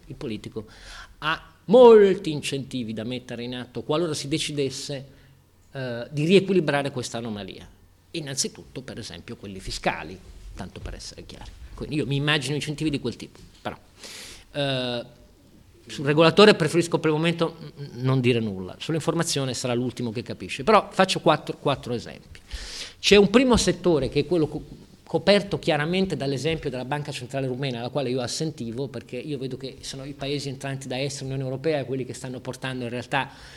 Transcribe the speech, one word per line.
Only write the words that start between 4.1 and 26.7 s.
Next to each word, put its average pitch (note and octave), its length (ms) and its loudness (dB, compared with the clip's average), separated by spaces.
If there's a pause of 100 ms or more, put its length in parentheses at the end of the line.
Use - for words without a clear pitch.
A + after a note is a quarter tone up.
si C#3 160 -8
decidesse, C#3+ 760 -4 (680)
eh, A#2+ 380 -8
di D3 120 -2
riequilibrare E3 680 4
questa B2 260 -6
anomalia. G#2 500 -10 (440)
Innanzitutto, D3+ 720 -8
per G#2 160 -14
esempio, F2 360 -14
quelli G2 240 -14
fiscali, - 580 -6 (380)
tanto F2+ 240 -12
per F2 140 -10
essere - 320 -16
chiari. - 260 -18 (280)
Quindi - 160 -8
io C#3 100 -2
mi C#3 120 -2
immagino D3 380 0
incentivi D3 340 -4
di C#3+ 100 -2
quel A#2+ 160 -6
tipo, - 240 -18 (220)
però. - 160 -8 (720)
Eh, B2+ 540 -4 (800)
sul - 180 -8
regolatore E3 480 8
preferisco E3 460 2
per D#3+ 100 2
il D#3 60 2
momento E3 400 0 (220)
n-, C#3 240 -12
non C3 180 4
dire B2 220 4
nulla, F#2+ 380 -6
sull'informazione D#3 760 -2
sarà B2 200 -2
l'ultimo A#2+ 380 -2
che G#2+ 100 -6
capisce, G#2 440 -10
però G3+ 260 6
faccio F#3+ 300 2
quattro, D#3 360 2
quattro C3 360 -2
esempi. - 480 -12 (580)
C'è - 160 6
un G3+ 140 10
primo B3 260 6
settore E3+ 540 2
che D3 100 0
è C#3+ 60 2
quello D#3+ 220 2
co-, - 400 -12 (220)
coperto G3 480 2
chiaramente E3 580 0
dall'esempio C#3 540 -2
della B2+ 160 -6